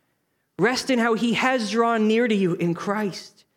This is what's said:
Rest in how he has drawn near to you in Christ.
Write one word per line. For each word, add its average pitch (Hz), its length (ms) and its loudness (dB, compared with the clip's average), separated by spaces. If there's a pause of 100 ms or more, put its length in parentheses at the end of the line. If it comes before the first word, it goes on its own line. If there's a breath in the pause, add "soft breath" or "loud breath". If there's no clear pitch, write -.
(580)
Rest 247 320 0
in 254 80 2
how 233 160 2
he 220 200 0
has 240 360 0
drawn 226 380 2
near 226 200 2
to 226 60 2
you 190 220 2
in 170 180 0
Christ. 202 720 -8 (120 soft breath)